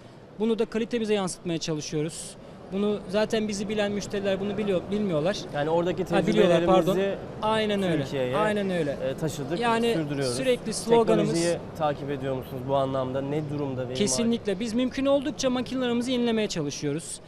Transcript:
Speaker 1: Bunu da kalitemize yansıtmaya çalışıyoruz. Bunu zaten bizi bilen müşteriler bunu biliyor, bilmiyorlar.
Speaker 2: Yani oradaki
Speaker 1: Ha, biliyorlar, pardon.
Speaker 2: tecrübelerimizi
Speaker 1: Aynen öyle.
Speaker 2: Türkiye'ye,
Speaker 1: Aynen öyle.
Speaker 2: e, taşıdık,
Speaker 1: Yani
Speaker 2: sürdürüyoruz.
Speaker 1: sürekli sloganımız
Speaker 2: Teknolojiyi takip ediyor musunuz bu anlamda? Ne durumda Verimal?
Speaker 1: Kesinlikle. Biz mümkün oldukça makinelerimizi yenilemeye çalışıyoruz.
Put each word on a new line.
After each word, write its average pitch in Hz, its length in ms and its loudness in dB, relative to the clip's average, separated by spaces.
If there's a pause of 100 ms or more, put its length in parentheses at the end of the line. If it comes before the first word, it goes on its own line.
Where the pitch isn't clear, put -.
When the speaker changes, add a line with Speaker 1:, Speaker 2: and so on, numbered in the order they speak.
(380)
Speaker 1:
Bunu 220 200 2
da 226 60 2
kalitemize 220 500 -2
yansıtmaya 175 440 -2
çalışıyoruz. 156 760 -4 (360)
Bunu 202 360 0
zaten 214 400 0
bizi 202 200 -4
bilen 208 240 0
müşteriler 196 480 -2
bunu 202 180 -2
biliyor, 196 320 2
bilmiyorlar. 190 460 0 (180)
Speaker 2:
Yani 147 160 0
oradaki 170 340 2
Speaker 1:
Ha, 170 220 2
biliyorlar, 175 400 6
pardon. 180 280 6
Speaker 2:
tecrübelerimizi 190 240 0 (240)
Speaker 1:
Aynen 214 400 2
öyle. 160 200 0
Speaker 2:
Türkiye'ye, 131 340 -2
Speaker 1:
Aynen 208 340 2
öyle. 165 200 0
Speaker 2:
e, 131 260 -2
taşıdık, 147 440 -4
Speaker 1:
Yani 233 340 2
Speaker 2:
sürdürüyoruz. 147 420 0
Speaker 1:
sürekli 247 360 0
sloganımız 220 600 4
Speaker 2:
Teknolojiyi 170 260 2 (200)
takip 143 320 0
ediyor 135 240 -2
musunuz 127 340 -6
bu 139 80 2
anlamda? 135 440 0
Ne 147 300 -2
durumda 139 300 -4
Verimal? 127 140 -4
Speaker 1:
Kesinlikle. 208 680 0
Biz 220 140 -4
mümkün 262 320 0
oldukça 277 440 2
makinelerimizi 247 640 -2
yenilemeye 226 360 2
çalışıyoruz. 147 800 -4